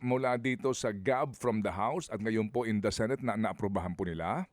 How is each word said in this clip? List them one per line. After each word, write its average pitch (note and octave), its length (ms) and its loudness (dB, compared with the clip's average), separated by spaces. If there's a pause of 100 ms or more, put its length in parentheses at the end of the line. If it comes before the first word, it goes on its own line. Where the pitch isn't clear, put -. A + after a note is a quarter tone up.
mula B2+ 320 2
dito B2+ 400 0
sa A2+ 160 0
gab B2+ 400 0
from G#2+ 320 0
the F#2+ 80 0
House A#2 400 -2
at A2 80 -4
ngayon A2 320 2
po A#2 160 0
in A2 80 2
the G2+ 160 2
Senate B2 320 0
na A#2+ 80 0
naaprubahan G2 640 -2
po G2 80 -2
nila? F2+ 480 -2